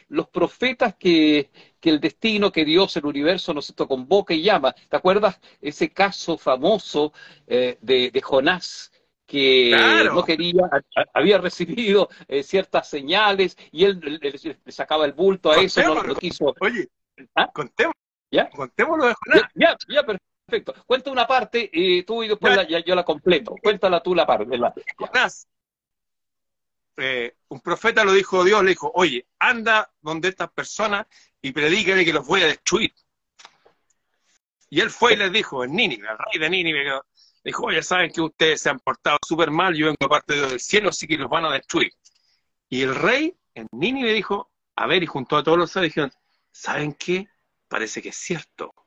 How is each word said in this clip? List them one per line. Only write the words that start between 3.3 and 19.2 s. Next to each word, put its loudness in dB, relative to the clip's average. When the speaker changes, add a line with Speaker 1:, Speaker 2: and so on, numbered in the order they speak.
Speaker 1:
¿no -6
es -14
cierto?, -6
convoca 0
y -2
llama. 2
¿Te -2
acuerdas 2
ese -4
caso -2
famoso, 0
eh, 0
de, 2
de 0
Jonás? -2
Que 4
Speaker 2:
Claro. 4
Speaker 1:
no 2
quería, 0
a-, -2
a-, -2
había 4
recibido, 0
eh, -2
ciertas -2
señales, 0
y 0
él, 2
él, -6
él -8
le -20
sacaba -2
el 0
bulto 2
a 6
eso, 4
no, 4
no 2
Speaker 2:
Contémoslo. -4
Speaker 1:
quiso. -4
Speaker 2:
Oye, -2
Speaker 1:
¿Ah? 0
Speaker 2:
contemos-, -4
Speaker 1:
¿Ya? 2
Speaker 2:
contémoslo -2
de 2
Jonás. -2